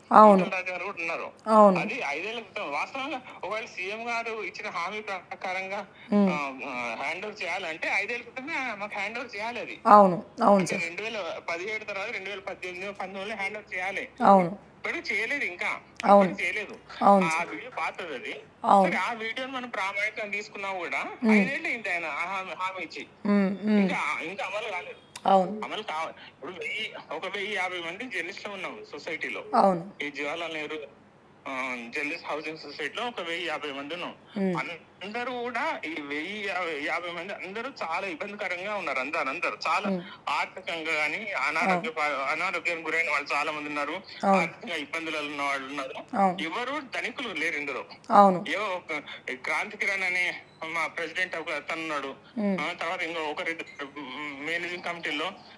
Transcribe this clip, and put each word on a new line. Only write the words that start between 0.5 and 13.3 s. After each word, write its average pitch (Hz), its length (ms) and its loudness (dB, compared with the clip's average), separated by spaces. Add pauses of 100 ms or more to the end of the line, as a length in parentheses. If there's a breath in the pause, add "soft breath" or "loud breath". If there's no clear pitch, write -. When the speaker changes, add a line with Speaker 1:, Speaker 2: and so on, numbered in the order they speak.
Speaker 2:
రాజేంద్ర 180 280 -4
కూడా 185 180 -6
ఉన్నారు. 165 300 -4 (160)
Speaker 1:
అవును. 208 320 10
Speaker 2:
అది 233 280 -2
ఐదేళ్ల 190 320 -4
క్రితం. 202 320 -8
వాస్తవంగా 262 500 -4 (220 loud breath)
ఒకవేళ 214 220 -4
సీఎం 214 420 -8
గారు 226 360 -4
ఇచ్చిన 202 260 -8
హామీ 196 320 -6
ప్రకారంగా, 190 840 -8 (260 soft breath)
Speaker 1:
మ్మ్. 202 160 6
Speaker 2:
ఆ, 175 60 0 (340)
ఆ, 123 340 -4
హ్యాండ్ 170 220 -6
ఓవర్ 208 180 -8
చేయాలంటే 175 520 -4
ఐదేళ్ల 226 280 -2
క్రితమే 262 520 -6
మాకు 208 240 -8
హ్యాండ్ 214 200 -4
ఓవర్ 240 160 -8
చేయాలి 226 240 -6
అది. 131 260 -10
Speaker 1:
అవును, 202 380 12 (200)
అవును 202 160 8
Speaker 2:
అంటే 175 120 2
Speaker 1:
సార్. 196 120 -2
Speaker 2:
రెండు 175 180 -6
వేల 202 480 -6
పదిహేడు 208 340 -4
తర్వాత 202 260 -6
రెండు 196 200 -8
వేల 202 100 -8
పద్దెనిమిది 185 520 -8
పంతొమ్మిదిలో 196 440 -8